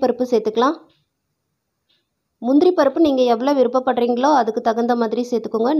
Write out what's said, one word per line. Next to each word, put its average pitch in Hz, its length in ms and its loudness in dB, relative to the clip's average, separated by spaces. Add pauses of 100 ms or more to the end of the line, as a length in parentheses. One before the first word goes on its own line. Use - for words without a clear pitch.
பருப்பு 247 300 -2
சேர்த்துக்கலாம். 233 460 0 (1600)
முந்திரி 285 360 2
பருப்பு 277 280 2
நீங்க 269 160 2 (120)
எவ்வளோ 247 260 0
விருப்பப்படுறீங்களோ 247 720 0 (100)
அதுக்கு 220 280 -2
தகுந்த 233 340 0
மாதிரி 226 280 -2
சேர்த்துக்கோங்க. 226 500 -2